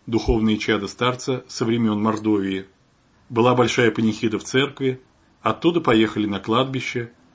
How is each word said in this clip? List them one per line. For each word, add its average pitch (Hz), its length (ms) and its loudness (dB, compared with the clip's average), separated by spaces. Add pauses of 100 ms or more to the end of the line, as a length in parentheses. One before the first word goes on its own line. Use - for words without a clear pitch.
духовные 110 520 0
чада 104 300 -2
старца 123 640 -4
со - 160 -6
времен 110 360 0
Мордовии. 104 680 -2 (600)
Была 120 260 4
большая 120 380 4
панихида 107 480 0
в - 60 -12
церкви, 135 560 -2 (400)
оттуда 170 400 0
поехали 110 440 2
на 101 140 -4
кладбище, 123 720 -4 (240)